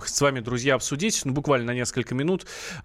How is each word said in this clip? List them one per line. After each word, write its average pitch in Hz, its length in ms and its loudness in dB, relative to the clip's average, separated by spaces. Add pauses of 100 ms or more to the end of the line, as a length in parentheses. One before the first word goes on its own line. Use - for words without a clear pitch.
с - 160 0
вами, 135 180 4
друзья, 123 360 2
обсудить, - 500 0
ну, 131 80 0
буквально 139 400 2
на - 20 -2
несколько 123 400 -2
минут. 165 300 0 (400)